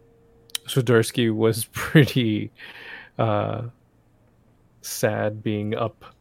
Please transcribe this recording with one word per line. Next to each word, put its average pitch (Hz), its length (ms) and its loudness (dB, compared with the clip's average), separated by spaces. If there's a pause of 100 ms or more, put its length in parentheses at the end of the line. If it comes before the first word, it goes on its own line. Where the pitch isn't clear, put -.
(680)
Swiderski 117 680 2
was 110 300 0
<laughs> - 80 -18
pretty, 113 760 2 (680)
uh, 107 440 -2 (1200)
sad 107 600 -2
being 104 320 -2
up - 300 -6 (160)